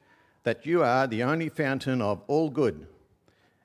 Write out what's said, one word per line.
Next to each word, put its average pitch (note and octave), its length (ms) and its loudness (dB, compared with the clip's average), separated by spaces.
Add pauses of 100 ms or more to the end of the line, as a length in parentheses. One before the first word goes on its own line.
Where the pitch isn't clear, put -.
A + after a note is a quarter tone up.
(440)
that - 220 -2
you E3+ 160 2
are C3 240 4
the A2+ 160 -2
only D#3 280 -2
fountain C3 520 -2
of G#2 260 -2
all D#3 220 0
good, A#2+ 380 -2 (760)